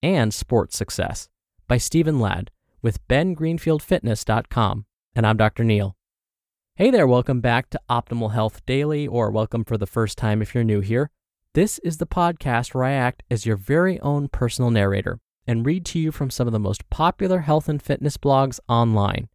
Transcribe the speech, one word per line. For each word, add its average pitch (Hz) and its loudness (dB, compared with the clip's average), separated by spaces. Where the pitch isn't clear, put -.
and 147 2
Sports - -2
Success - -6
by 123 2
Stephen 156 0
Ladd 95 -2
with - -4
Ben 160 2
Greenfield 160 -2
Fitness - -2
dot 113 0
com, 107 0
and 113 2
I'm 107 4
Doctor 110 2
Neil. 101 2
Hey 226 4
there, 214 6
welcome 123 2
back 120 0
to - -8
Optimal 117 -2
Health 110 -2
Daily, 147 -2
or 117 0
welcome 110 -2
for 113 -4
the 101 -2
first 110 -2
time 107 0
if - -8
you're 120 2
new 104 2
here. 117 0
This 190 2
is 165 -6
the 165 -4
podcast 151 -2
where 127 0
I 135 0
act 127 -2
as 113 -4
your 110 0
very 160 0
own 143 -2
personal 123 0
narrator 98 0
and 117 0
read 170 -2
to - -4
you 156 0
from 139 -4
some 127 -2
of 117 -2
the 113 0
most 98 -4
popular 185 0
health 151 0
and 147 -2
fitness - -2
blogs 135 2
online. 113 2